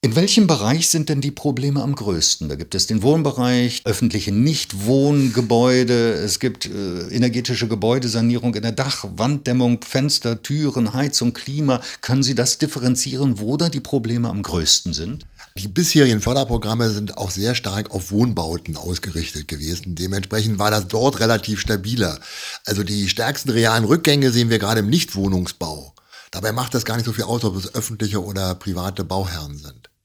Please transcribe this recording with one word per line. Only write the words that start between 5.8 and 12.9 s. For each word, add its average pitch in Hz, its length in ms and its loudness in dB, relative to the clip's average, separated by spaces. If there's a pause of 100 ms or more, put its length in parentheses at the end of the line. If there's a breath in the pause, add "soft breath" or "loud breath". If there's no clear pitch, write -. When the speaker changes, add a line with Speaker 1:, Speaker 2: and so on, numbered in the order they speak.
Speaker 1:
es 95 260 -2
gibt, 123 240 -4
äh, 92 420 -6
energetische 120 640 0
Gebäudesanierung 117 840 2
in 104 100 -4
der 113 100 -2
Dachwanddämmung, 123 1080 0
Fenster, 131 600 0
Türen, 135 500 -2
Heizung, 131 380 0
Klima. 139 500 -2 (200 loud breath)
Können 131 200 2
Sie 131 140 0
das 120 220 0
differenzieren, 127 840 0